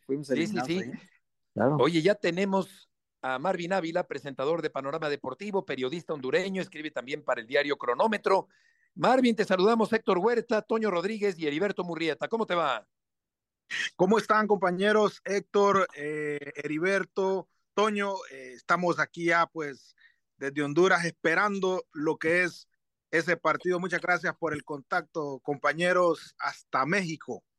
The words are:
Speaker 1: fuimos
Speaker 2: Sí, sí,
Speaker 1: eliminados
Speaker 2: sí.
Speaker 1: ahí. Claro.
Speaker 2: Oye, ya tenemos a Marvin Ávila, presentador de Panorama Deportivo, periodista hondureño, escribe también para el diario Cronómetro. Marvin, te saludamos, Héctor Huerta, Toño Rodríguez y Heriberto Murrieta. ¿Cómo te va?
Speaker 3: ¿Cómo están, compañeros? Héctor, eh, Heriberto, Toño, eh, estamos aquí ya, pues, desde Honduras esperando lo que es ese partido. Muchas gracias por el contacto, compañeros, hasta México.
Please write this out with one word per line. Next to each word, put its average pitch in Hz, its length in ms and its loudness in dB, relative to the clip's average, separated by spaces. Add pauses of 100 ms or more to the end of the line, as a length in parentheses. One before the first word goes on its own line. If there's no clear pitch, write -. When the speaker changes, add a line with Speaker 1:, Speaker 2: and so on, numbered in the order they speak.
Speaker 1:
fuimos 143 220 -4
Speaker 2:
Sí, 170 60 -2
sí, 147 80 0
Speaker 1:
eliminados 175 260 -4
Speaker 2:
sí. 175 120 -2
Speaker 1:
ahí. 135 120 -8 (640)
Claro. 135 240 2
Speaker 2:
Oye, 156 240 4
ya 190 140 4
tenemos 190 760 -2 (320)
a 131 160 -4
Marvin 175 360 -2
Ávila, 175 340 -2
presentador 139 540 -4
de 156 80 -4
Panorama 147 400 -6
Deportivo, 190 560 -6
periodista 135 480 -6
hondureño, 175 480 -2
escribe 156 280 -10
también 139 340 -8
para 123 180 -2
el 110 60 -12
diario 143 300 0
Cronómetro. 190 680 0 (480)
Marvin, 233 400 4
te 208 100 0
saludamos, 208 480 4
Héctor 214 240 2
Huerta, 214 440 2
Toño 220 300 0
Rodríguez 196 460 0
y 160 100 -2
Heriberto 185 360 -2
Murrieta. 160 440 -4
¿Cómo 226 180 -2
te 180 100 -2
va? 139 300 0 (1120)
Speaker 3:
¿Cómo 190 220 4
están, 214 300 2
compañeros? 202 760 2
Héctor, 196 720 2
eh, 147 600 -6
Heriberto, 185 920 -2 (280)
Toño, 202 400 0 (160)
eh, 127 240 -18
estamos 175 440 0
aquí 165 260 -4
ya, 170 200 4
pues, 143 500 -10 (420)
desde 139 260 -4
Honduras 170 420 4
esperando 185 880 0
lo 156 240 -2
que 175 260 2
es - 240 -8 (440)
ese 165 260 0
partido. 175 420 0
Muchas 175 220 -4
gracias 170 360 0
por 156 160 -4
el 147 120 -8
contacto, 147 800 -6
compañeros, 165 960 0
hasta - 460 -4
México. 160 580 -4 (160)